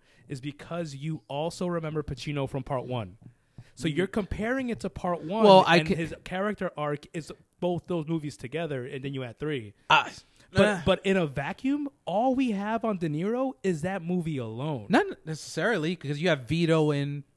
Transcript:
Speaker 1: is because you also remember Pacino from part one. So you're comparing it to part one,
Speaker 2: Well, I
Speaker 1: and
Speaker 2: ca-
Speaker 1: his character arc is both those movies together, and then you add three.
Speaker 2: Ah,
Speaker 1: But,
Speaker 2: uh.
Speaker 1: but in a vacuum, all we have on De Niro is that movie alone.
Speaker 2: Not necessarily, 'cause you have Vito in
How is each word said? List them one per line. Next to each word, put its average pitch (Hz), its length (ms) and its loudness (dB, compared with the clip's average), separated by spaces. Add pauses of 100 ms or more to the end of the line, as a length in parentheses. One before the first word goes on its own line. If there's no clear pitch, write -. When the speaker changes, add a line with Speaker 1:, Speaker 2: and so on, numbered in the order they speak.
(280)
Speaker 1:
is 135 140 -10
because 151 540 -8
you 151 320 -6
also 165 400 -4
remember 156 360 -4
Pacino 143 460 -4
from 131 140 -6
part 131 220 -4
one. 113 320 -6 (580)
So - 120 -4
you're 165 200 0
comparing 233 640 -2
it 220 120 -6
to 196 80 -4
part 175 340 -4
one, 202 200 0
Speaker 2:
Well, 190 220 12
I 170 120 6
Speaker 1:
and 156 100 2
Speaker 2:
ca- 165 80 2
Speaker 1:
his 160 180 -4 (100)
character 190 540 -4
arc 147 360 -2
is 165 180 -8 (280)
both 175 280 -2
those 165 200 -4
movies 156 300 -4
together, 139 480 -6
and 135 180 -10
then 139 100 -6
you 131 100 -6
add 117 160 -12
three. 135 340 -4 (160)
Speaker 2:
Ah, 151 220 6 (400)
Speaker 1:
But, 196 140 6
Speaker 2:
uh. 202 200 2
Speaker 1:
but 185 200 4
in 190 120 4
a 170 80 2
vacuum, 190 640 -4 (180)
all 233 300 2
we 254 160 2
have 208 320 -2
on 214 140 0
De 165 120 -2
Niro 226 440 -2 (100)
is 175 180 0
that 185 220 -4
movie 165 340 -2
alone. 120 520 -6
Speaker 2:
Not 311 160 4 (200)
necessarily, 165 720 -2
'cause 143 240 -6
you 175 100 0
have 147 120 2
Vito 156 500 2
in 143 320 -4 (140)